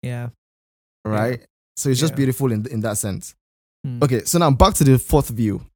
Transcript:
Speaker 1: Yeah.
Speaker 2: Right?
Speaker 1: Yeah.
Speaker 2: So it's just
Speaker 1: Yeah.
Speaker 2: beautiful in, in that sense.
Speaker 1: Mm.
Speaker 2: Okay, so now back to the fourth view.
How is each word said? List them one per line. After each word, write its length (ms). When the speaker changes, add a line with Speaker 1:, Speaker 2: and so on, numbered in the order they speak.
Speaker 1:
Yeah. 300
Speaker 2:
Right? 340
Speaker 1:
Yeah. 60
Speaker 2:
So 120
it's 120
just 100
Speaker 1:
Yeah. 60
Speaker 2:
beautiful 340
in, 160
in 140
that 160
sense. 380
Speaker 1:
Mm. 160
Speaker 2:
Okay, 220
so 140
now 120
back 240
to 100
the 140
fourth 300
view. 360